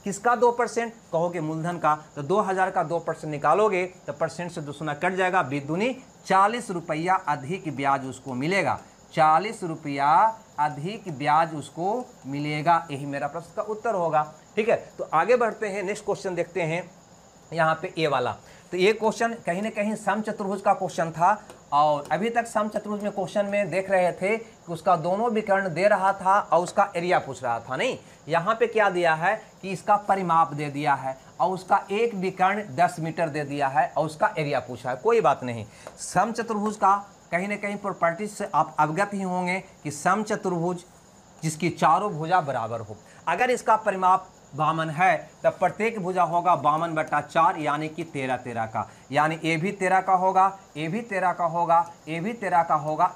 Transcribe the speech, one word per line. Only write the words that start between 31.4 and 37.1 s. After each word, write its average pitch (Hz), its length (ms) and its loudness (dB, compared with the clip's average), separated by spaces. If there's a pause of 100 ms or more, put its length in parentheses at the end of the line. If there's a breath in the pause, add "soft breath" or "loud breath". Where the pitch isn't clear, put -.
उसका 196 420 0
एक 226 220 0
विकर्ण 190 480 0 (120)
दस 175 240 2
मीटर 165 300 -2
दे 151 160 -4
दिया 143 240 -2
है 151 180 2
और 156 180 -2
उसका 156 320 0
area 143 240 0
पूछा 123 280 -8
है। 127 80 -2
कोई 226 240 4
बात 143 220 4
नहीं, 117 220 -6 (340 loud breath)
समचतुर्भुज 214 760 -2
का 202 280 2 (280)